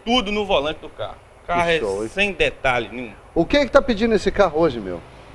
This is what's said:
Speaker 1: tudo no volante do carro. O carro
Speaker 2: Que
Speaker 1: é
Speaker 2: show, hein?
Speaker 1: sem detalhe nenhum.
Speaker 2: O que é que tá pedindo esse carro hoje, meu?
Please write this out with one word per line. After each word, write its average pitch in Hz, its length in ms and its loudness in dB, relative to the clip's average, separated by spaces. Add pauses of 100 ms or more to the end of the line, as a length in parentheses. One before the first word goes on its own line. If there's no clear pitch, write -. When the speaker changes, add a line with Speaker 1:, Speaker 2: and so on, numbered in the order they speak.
Speaker 1:
tudo 226 280 0
no 208 120 -2
volante 156 360 -2
do 156 100 -16
carro. 101 260 -10 (280)
O - 20 -20
carro 175 200 -2
Speaker 2:
Que 170 40 -2
Speaker 1:
é 165 100 2
Speaker 2:
show, 104 240 -2
hein? 113 60 -6
Speaker 1:
sem 196 220 -2
detalhe 127 600 -2
nenhum. 117 220 -12 (220)
Speaker 2:
O 165 100 2
que 277 120 2
é 285 80 4
que 226 60 -8
tá 277 100 8
pedindo 226 340 2
esse 190 160 0
carro 170 280 2
hoje, 151 200 2
meu? 92 200 -8 (360)